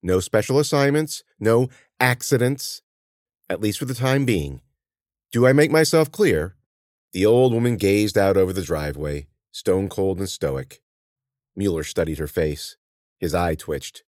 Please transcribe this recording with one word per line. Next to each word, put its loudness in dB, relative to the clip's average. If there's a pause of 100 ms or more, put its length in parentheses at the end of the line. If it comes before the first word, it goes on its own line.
No 2
special 0
assignments, 0 (160)
no 2 (300)
accidents, 0 (680)
at -6
least -2
for -6
the -8
time 0
being. -2 (720)
Do 2
I 6
make 4
myself 2
clear? 0 (580)
The 0
old 4
woman 0
gazed 2
out 4
over 2
the -6
driveway, -6 (240)
stone -2
cold -2
and -6
stoic. -8 (760)
Mueller -2
studied -4
her -6
face. -4 (420)
His -4
eye 0
twitched. -10